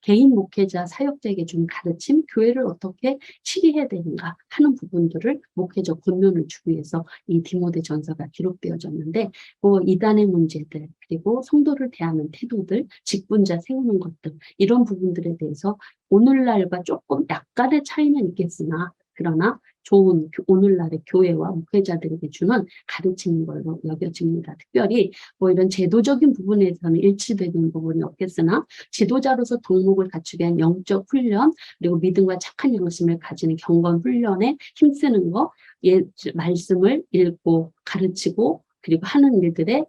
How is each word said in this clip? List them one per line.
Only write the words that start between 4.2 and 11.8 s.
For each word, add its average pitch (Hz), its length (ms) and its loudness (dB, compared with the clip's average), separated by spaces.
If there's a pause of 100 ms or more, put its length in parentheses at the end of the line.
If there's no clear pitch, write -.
하는 294 260 2
부분들을 175 640 -2 (140)
목회적 180 480 -6
권면을 185 480 0
주기 - 220 -8
위해서 160 340 -6 (220)
이 165 140 0
디모데 170 400 -4
전서가 156 520 -8
기록되어졌는데, 170 1000 -8 (300)
그 196 240 4
이단의 208 400 2
문제들, 160 640 -2 (180)
그리고 202 360 -4
성도를 277 500 0